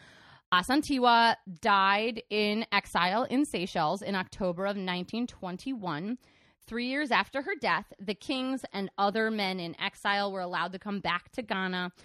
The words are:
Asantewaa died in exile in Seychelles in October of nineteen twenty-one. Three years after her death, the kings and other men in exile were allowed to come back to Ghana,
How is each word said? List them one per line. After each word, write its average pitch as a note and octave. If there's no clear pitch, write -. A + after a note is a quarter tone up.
Asantewaa A#3+
died G#3
in G#3+
exile G3
in C4+
Seychelles F3
in G3+
October F#3
of G3+
nineteen F#3
twenty-one. F#3+
Three A#3+
years C4+
after G#3+
her F#4+
death, F3+
the G3
kings C4
and G3
other A3
men F#3+
in E3+
exile G3+
were F#3+
allowed F3
to F#3+
come G3+
back F3
to C4
Ghana, F#3